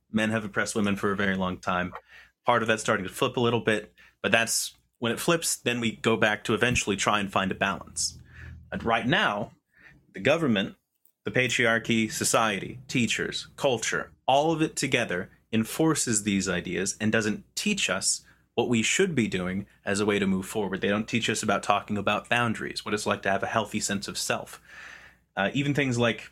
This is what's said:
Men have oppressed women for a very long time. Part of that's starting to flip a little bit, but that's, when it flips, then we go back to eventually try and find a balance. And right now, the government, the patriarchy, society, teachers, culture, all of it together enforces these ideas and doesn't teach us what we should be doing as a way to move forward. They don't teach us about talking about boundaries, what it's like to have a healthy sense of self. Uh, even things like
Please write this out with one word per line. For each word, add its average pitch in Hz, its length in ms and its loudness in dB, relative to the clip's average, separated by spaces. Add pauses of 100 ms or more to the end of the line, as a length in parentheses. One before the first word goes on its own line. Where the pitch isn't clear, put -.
(120)
Men 110 200 2
have 110 140 0
oppressed 101 300 -4
women 101 220 0
for 101 140 0
a 95 60 -2
very 98 200 0
long 92 200 -2
time. 90 360 -2 (520)
Part 117 180 4
of 113 60 2
that's 110 140 2
starting 101 220 0
to 90 80 -10
flip - 240 -2
a 127 40 2
little 117 200 2
bit, - 320 0 (300)
but 101 80 -2
that's, - 440 0 (240)
when 117 140 0
it - 60 -6
flips, - 380 0
then 120 240 -2
we 110 160 0
go 113 200 2
back 107 280 2
to 120 100 0
eventually 117 420 2
try 104 220 2
and 98 120 -4
find 95 200 2
a 95 40 -6
balance. - 640 -4 (520)
And 90 120 -6
right 113 240 0
now, 131 440 0 (640)
the - 80 -10
government, 123 540 2 (500)
the 104 60 -4
patriarchy, 113 800 2
society, 110 760 0
teachers, - 600 -2 (100)
culture, 113 540 0 (160)
all 143 260 4
of 156 80 0
it 156 140 0
together 101 560 -2 (220)
enforces 113 680 2
these 98 260 2
ideas 90 520 -2
and 107 100 2
doesn't 107 340 0 (100)
teach - 340 -2
us - 340 -2 (320)
what 120 140 2
we 113 140 4
should 185 320 2
be 110 120 2
doing 92 400 -4 (180)
as 98 160 0
a 104 60 0
way 101 120 4
to 98 80 2
move 95 200 2
forward. 95 340 -4
They 95 80 0
don't 107 180 0
teach 117 220 -2
us 107 140 -2
about 101 200 0
talking 104 340 0
about 104 320 -2
boundaries, 117 560 -2
what 104 80 -4
it's 104 140 -2
like 101 160 0
to 98 80 2
have 98 120 0
a 110 40 -2
healthy 107 340 -2
sense 101 260 -4
of 90 100 -8
self. - 440 -4 (760)
Uh, 98 160 2
even 139 200 0
things 131 240 0
like 117 340 0